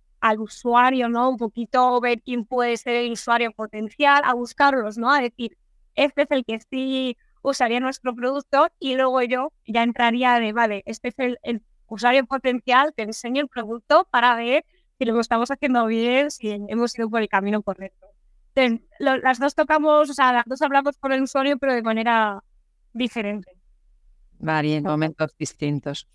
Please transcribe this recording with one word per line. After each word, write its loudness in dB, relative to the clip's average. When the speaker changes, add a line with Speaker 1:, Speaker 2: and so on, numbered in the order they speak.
Speaker 1:
al 2
usuario, 2
¿no? 2
Un -2
poquito 0
ver 0
quién -4
puede -2
ser -4
el -2
usuario -2
potencial, 0
a 2
buscarlos, 0
¿no? 0
A 4
decir, -6
"Este 2
es 0
el 0
que -6
sí -2
usaría 0
nuestro -4
producto", 0
y -4
luego 2
yo -2
ya 0
entraría 2
de, -2
"Vale, 0
este -10
es -8
el, -2
el -6
usuario 2
potencial, 0
te -6
enseño -4
el -6
producto 0
para 2
ver 0
si -4
lo 0
estamos -2
haciendo 0
bien, 0
si -8
hemos -2
ido -4
por -2
el -2
camino 0
correcto". -10
Entonces, 2
lo, 2
las 0
dos 0
tocamos, 4
o -8
sea, 4
las 2
dos -4
hablamos 0
con -2
el 0
usuario, 0
pero 0
de -2
manera 0
diferente. -6
Speaker 2:
Vale, 0
en -4
momentos -2
distintos. -6